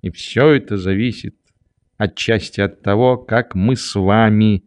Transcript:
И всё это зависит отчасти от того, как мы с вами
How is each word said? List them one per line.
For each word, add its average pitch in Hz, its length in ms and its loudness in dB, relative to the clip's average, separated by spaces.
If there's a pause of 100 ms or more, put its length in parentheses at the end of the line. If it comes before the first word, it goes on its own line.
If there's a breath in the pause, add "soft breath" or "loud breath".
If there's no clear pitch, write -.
И 92 100 -6
всё - 380 0
это 131 280 0
зависит 98 580 -4 (600)
отчасти - 640 -4
от 98 200 -4
того, 123 360 2
как 120 380 -4
мы 107 200 0
с - 200 -10
вами 107 720 2